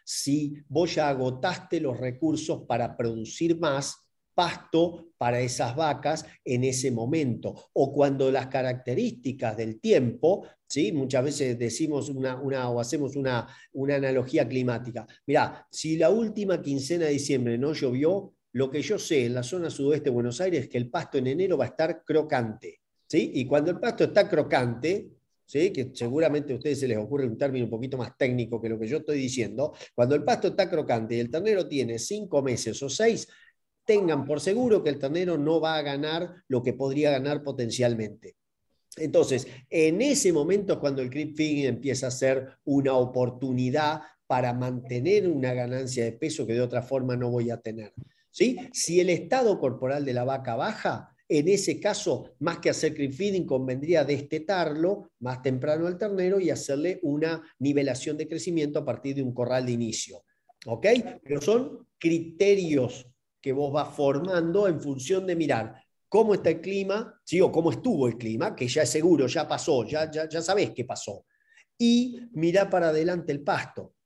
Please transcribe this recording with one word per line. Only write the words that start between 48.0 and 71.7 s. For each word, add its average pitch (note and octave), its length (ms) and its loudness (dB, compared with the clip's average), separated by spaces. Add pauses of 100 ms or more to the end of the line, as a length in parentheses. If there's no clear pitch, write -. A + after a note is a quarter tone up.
¿sí? B3+ 260 2 (140)
Si F3 300 2
el F#3 80 2
estado G3 500 2
corporal C3+ 460 -2
de B2+ 80 -2
la B2 100 0
vaca B2 320 -4
baja, D#3+ 580 -4 (140)
en D3+ 220 2
ese F#3+ 320 2
caso, F#3+ 580 -2
más E3 200 -2
que E3+ 100 2
hacer D#3 240 0
creep C#3 180 -4
feeding, F#3 340 -2
convendría C3+ 600 0
destetarlo D#3 1120 -2
más B2+ 220 -6
temprano D3 460 0
al F3+ 100 -4
ternero G3 420 0
y E3+ 120 2
hacerle D3+ 520 -2
una D#3 400 0 (160)
nivelación C#3 560 0
de D#3 140 -6
crecimiento D#3 500 -2
a C#3+ 60 -4
partir C3+ 300 -4
de C#3 80 -2
un B2 100 -2
corral B2 320 0
de B2 80 -2
inicio, A#2 500 -4 (440)
¿ok? A#2 200 2 (340)
Pero C#3+ 200 -4
son B3 440 0 (120)
criterios E3 1120 2 (320)
que C3+ 100 -4
vos C#3 220 -2
vas D3 200 -2
formando E3+ 760 2
en D3+ 100 0
función C#3+ 480 -2
de F3 80 0
mirar B2+ 400 0 (320)
cómo G#3 260 6
está - 160 2
el E3+ 120 2
clima, G3 640 -4
¿sí? F3 160 4
O E3+ 100 6
cómo E3 200 2
estuvo C#3+ 360 0
el A2+ 100 -2
clima, A#2+ 380 -4
que B2 140 -2
ya D3+ 140 2
es C3+ 60 0
seguro, D#3 380 4
ya D3+ 180 0
pasó, C3+ 400 0
ya, D3+ 240 -2
ya, D#3 200 -4
ya D#3+ 120 -4
sabés F3 300 2
qué A#2+ 140 -6
pasó. G#2 400 -10 (520)